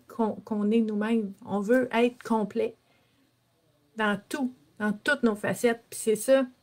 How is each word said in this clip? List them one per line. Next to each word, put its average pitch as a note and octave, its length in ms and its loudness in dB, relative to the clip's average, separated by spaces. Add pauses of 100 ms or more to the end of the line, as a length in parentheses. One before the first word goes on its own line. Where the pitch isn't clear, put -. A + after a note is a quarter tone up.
qu'on, G#3+ 260 -2
qu'on G#3 360 -4
est A#3 120 4
nous-mêmes. G#3+ 520 0 (120)
On G3 140 -2
veut B3 320 2
être A#3+ 300 0
complet A3 540 -2 (1200)
dans G#3 220 0 (100)
tout, C4+ 240 -4 (260)
dans G#3 140 0
toutes C#4 300 -2
nos A3 120 2
facettes. G#3 540 -2
Puis - 100 -14
c'est G#3+ 160 0
ça, C4+ 300 2 (180)